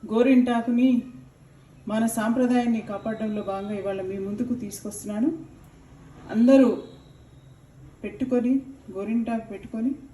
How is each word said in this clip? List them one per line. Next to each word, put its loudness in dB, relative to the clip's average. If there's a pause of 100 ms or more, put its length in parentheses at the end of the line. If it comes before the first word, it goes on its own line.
(140)
గోరింటాకుని 4 (840)
మన 0
సాంప్రదాయాన్ని 2
కాపాడడంలో -6
భాగంగా -6
ఇవాళ -6
మీ -6
ముందుకు -4
తీసుకొస్తున్నాను. -4 (960)
అందరూ 6 (1300)
పెట్టుకొని, 0 (300)
గోరింటాకు -4
పెట్టుకొని -6 (180)